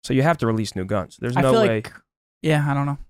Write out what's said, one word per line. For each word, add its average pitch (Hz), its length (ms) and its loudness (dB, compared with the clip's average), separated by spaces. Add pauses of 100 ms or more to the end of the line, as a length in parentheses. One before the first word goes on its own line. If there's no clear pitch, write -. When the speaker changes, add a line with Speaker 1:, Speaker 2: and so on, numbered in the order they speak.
Speaker 1:
So - 100 -4
you 131 80 4
have 160 160 2
to - 80 -4
release 110 300 -2
new 92 100 -4
guns. 98 340 -6
There's 120 160 -4
Speaker 2:
I - 60 2
Speaker 1:
no 135 100 4
Speaker 2:
feel 117 100 4
Speaker 1:
way. 107 60 4
Speaker 2:
like, 110 240 -2 (520)
yeah, 151 260 2
I 139 60 0
don't 143 100 -2
know. 143 120 -4 (120)